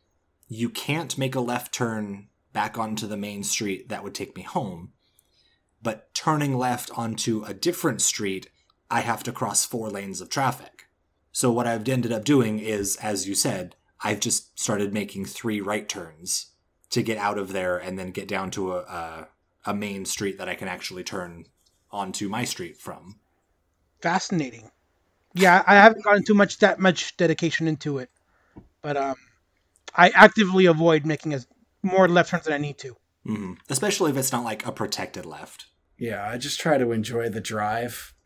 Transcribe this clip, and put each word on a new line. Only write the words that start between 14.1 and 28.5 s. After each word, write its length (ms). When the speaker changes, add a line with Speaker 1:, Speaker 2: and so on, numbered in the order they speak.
Speaker 1:
just 400
started 340
making 320
three 360
right 260
turns 640
to 120
get 140
out 200
of 140
there 260
and 220
then 120
get 160
down 240
to 220
a, 60
a, 480
a 80
main 320
street 320
that 120
I 60
can 120
actually 360
turn 420
onto 380
my 160
street 320
from. 420
Speaker 2:
Fascinating. 720
Yeah, 340
I 80
haven't 280
gotten 200
too 120
much, 240
that 200
much 380
dedication 500
into 300
it, 120